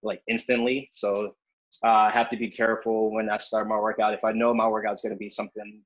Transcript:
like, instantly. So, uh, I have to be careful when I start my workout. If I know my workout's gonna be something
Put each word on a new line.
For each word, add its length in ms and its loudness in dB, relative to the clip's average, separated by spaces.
like, 240 -4
instantly. 640 0
So, 440 -2
uh, 20 6
I 240 6
have 180 2
to 80 -6
be 120 -4
careful 640 0
when 160 -2
I 80 0
start 300 -2
my 100 0
workout. 360 0
If 100 -6
I 80 2
know 220 2
my 140 2
workout's 340 -2
gonna 140 -6
be 140 -10
something 560 -10